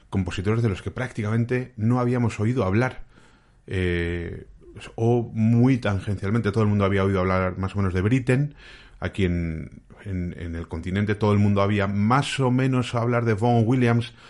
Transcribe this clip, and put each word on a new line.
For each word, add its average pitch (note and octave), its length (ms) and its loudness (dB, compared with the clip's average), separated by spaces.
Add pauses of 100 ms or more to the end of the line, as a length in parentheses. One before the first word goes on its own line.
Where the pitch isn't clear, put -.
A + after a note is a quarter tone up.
(100)
compositores G2 520 -2
de A#2 60 2
los F#2+ 140 -4
que - 80 -8
prácticamente A#2+ 840 -4
no A#2 240 0
habíamos B2 400 0
oído A#2 240 0
hablar. A2 400 0 (640)
Eh, F2 800 -4 (480)
o A#2 400 0
muy A#2 440 4
tangencialmente, G2+ 760 -2
todo A2 100 2
el G#2+ 80 2
mundo G2+ 140 2
había F#2+ 200 2
oído G2 160 2
hablar F#2 380 0
más F#2+ 160 -4
o G2+ 40 -4
menos F#2+ 160 0
de F#2 60 0
Britten, C3 540 2 (460)
aquí F#2 240 -2
en, E2+ 580 -2 (220)
en, F2+ 340 -6
en E2+ 160 -8
el E2 140 -10
continente F2+ 460 -2
todo G#2 180 2
el G#2 60 4
mundo G2+ 240 4
había G2+ 260 2
más G#2+ 520 0
o B2+ 100 2
menos B2+ 440 0
hablar A#2+ 300 0
de A2+ 100 2
Vaughan A#2 320 2
Williams, A#2 480 2 (160)